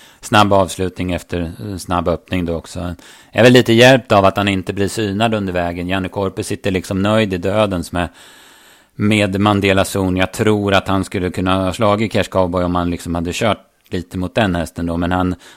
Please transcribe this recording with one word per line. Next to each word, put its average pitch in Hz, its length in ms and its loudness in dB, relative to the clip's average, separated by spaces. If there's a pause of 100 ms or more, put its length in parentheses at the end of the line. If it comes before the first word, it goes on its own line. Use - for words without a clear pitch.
(200)
snabb 104 320 2
avslutning 92 600 0
efter, 85 400 -6 (180)
eh, 95 60 -8
snabb 87 320 -4
öppning 87 360 -2
då 85 100 -4
också. 80 260 -10
Jag 87 140 -8 (380)
är 107 100 2
väl 123 100 8
lite 120 200 6
hjälpt 123 400 6
av 98 120 6
att 95 120 4
han 101 120 0
inte 95 240 -2
blir 98 160 -2
synad 110 460 -2
under 98 180 -4
vägen. 87 360 -4
Janne 92 200 -2
Korpe 98 360 -4
sitter - 260 -4
liksom 95 320 -2
nöjd 107 320 2
i 90 40 -2
dödens 95 540 -2
med, 85 160 -2 (840)
med 104 460 0
Mandela 98 440 2
Zon. 92 320 -2
Jag 92 160 0
tror 104 420 0
att 95 140 2
han 95 160 0
skulle 90 260 -4
kunna 95 340 -2
ha 92 80 -2
slagit 104 400 0
Cash 101 180 0
Cowboy 90 340 0
om 87 100 0
han 87 160 -2
liksom 85 240 -6
hade 85 200 -4
kört 104 260 -2 (280)
lite 92 300 -8
mot 90 160 -6
den 98 200 0
hästen 85 320 -6
då. 85 100 -4
Men 87 160 -2
han, 90 220 0 (220)